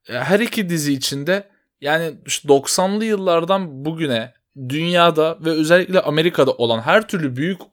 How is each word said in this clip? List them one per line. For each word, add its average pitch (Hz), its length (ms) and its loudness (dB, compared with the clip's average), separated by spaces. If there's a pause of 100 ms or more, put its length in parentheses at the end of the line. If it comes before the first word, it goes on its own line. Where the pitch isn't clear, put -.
e, 107 40 -12
her 135 280 0
iki 220 280 -4
dizi 151 240 -2
içinde 143 560 -4 (320)
yani 156 340 -2 (120)
işte - 220 -8
doksanlı 185 560 2
yıllardan 180 800 0
bugüne 139 480 -4 (360)
dünyada 165 760 2
ve 160 60 0
özellikle 170 500 2
Amerika'da 151 520 2
olan 117 280 0
her 180 280 2
türlü 143 280 -4
büyük 175 240 -6 (120)